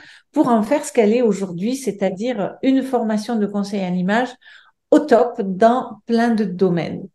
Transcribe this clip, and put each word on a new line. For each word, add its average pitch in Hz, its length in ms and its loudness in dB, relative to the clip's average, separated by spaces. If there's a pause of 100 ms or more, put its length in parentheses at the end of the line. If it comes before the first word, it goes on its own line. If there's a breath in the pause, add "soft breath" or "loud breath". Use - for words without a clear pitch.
(320 loud breath)
pour 294 160 2
en 226 160 4
faire 294 220 0
ce - 80 -12
qu'elle 214 180 4
est 240 100 4
aujourd'hui, 196 540 0
c'est-à-dire 202 880 -4
une 262 200 4
formation 220 520 -2
de 208 120 0
conseil 202 360 -4
en 180 100 -2
images 202 400 0 (580 soft breath)
au - 80 6
top 240 420 2
dans 214 640 0
plein 233 260 0
de 220 120 0
domaines. 175 720 -2